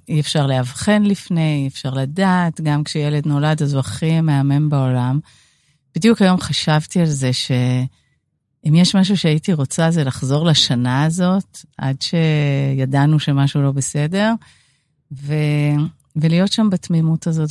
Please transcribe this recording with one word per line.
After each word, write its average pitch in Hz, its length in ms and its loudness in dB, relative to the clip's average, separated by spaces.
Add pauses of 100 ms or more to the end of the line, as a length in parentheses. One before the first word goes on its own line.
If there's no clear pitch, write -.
אי 156 100 0
אפשר 143 280 0
לאבחן 139 560 0
לפני, 160 600 0
אי 135 40 -2
אפשר - 220 -8
לדעת, 165 720 0
גם 147 220 0
כשילד 147 440 -2
נולד, 151 340 0
אז 143 120 0
הוא 139 60 0
הכי 160 420 0
מהמם 143 480 2
בעולם. 131 500 0 (760)
בדיוק 214 260 2
היום 185 180 4
חשבתי 156 600 -2
על 170 60 2
זה 131 280 -2
שאם - 1400 -4
יש 180 200 4
משהו 190 220 2
שהייתי 156 360 0
רוצה, 165 380 0
זה 165 120 0
לחזור 135 420 -2
לשנה 131 580 2
הזאת, 180 540 0 (200)
עד 135 240 -4
שידענו 143 1160 0
שמשהו 139 420 0
לא 139 100 0
בסדר, 160 600 -2 (760)
ו-, 143 220 -8 (800)
ולהיות 165 360 2
שם 220 180 0
בתמימות 165 580 0
הזאת, 160 240 -2